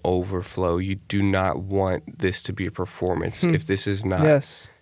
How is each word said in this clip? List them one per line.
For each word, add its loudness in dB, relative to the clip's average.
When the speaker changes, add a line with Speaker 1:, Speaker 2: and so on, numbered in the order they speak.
Speaker 1:
overflow. 0
You -2
do -2
not 2
want -2
this 0
to -6
be -4
a -4
performance. -2
Speaker 2:
Hmm. 4
Speaker 1:
If 2
this 0
is -2
not 2
Speaker 2:
Yes. 2